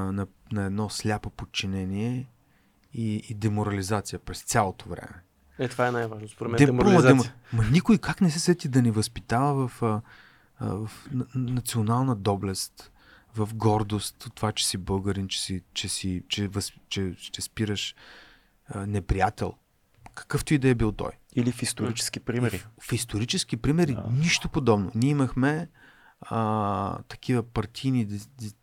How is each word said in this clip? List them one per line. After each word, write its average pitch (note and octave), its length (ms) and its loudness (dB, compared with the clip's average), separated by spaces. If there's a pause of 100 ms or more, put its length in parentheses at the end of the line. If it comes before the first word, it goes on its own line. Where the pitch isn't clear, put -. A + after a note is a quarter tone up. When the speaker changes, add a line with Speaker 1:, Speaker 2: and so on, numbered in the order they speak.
(120)
Speaker 1:
на, G2 160 -2 (240)
на G#2 120 -2
едно G2 260 -2
сляпо G#2+ 400 -4
подчинение G2 960 -4 (680)
и, A2 220 -2 (140)
и A2+ 40 -6
деморализация G2+ 880 0
през - 240 -12
цялото G2 460 0
време. F#2 340 -12 (360)
Speaker 2:
Е, C3 80 0
това B2 200 0
е B2 40 0
най-важно, A2 380 -4
според A2+ 220 -8
мен, - 60 0
Speaker 1:
Де-, C#3 100 8
пълна B2+ 160 4
Speaker 2:
деморализация. C3+ 500 8 (180)
Speaker 1:
демо-, - 40 -14
ма A2+ 100 4
никой F3 320 6
как - 240 -2
не F3 100 6
се D#3+ 80 -2
сети E3+ 280 2
да B2+ 140 4
ни A#2+ 100 6
възпитава B2 760 0
в, - 160 -8
а, G#2+ 180 0 (560)
а, A2 100 -6
в G#2+ 440 -8
на-, B2+ 140 -2 (100)
национална B2 800 0
доблест, G2 760 -4 (440)
в A2 200 -2
гордост G#2+ 720 0
от A#2+ 100 -14
това, G#2+ 160 -2
че - 160 -2
си - 100 -2
българин, F#2+ 500 -2
че - 140 -4
си, F#2 200 -6 (120)
че - 160 -6
си, F#2 400 -4
че G2+ 200 -2
въз-, G2 240 -6 (160)
че, F#2+ 260 -4
че - 260 -12
спираш, - 540 -4 (720)
а, G2+ 200 -8
неприятел, G2 680 0 (640)
какъвто - 380 -2
и D3+ 40 6
да C3 120 4
е B2 60 6
бил A2 160 2
той. - 200 -6 (240)
Speaker 3:
Или B2 160 2
в - 100 -4
исторически - 580 -4
примери. A#2+ 360 0
Speaker 1:
И F2 40 -2
в, - 80 -16 (140)
в - 120 -6
исторически A#2+ 640 -2
примери D3+ 360 2
Speaker 3:
Да. G#2+ 180 -6
Speaker 1:
нищо D#3 380 2
подобно. A2 460 2
Ние A#2+ 140 2
имахме, C#3+ 600 0 (520)
а, G#2+ 800 -2
такива - 440 -4
партийни, A#2+ 640 -2
дез-, G2+ 320 -8
дез-, G#2+ 260 -10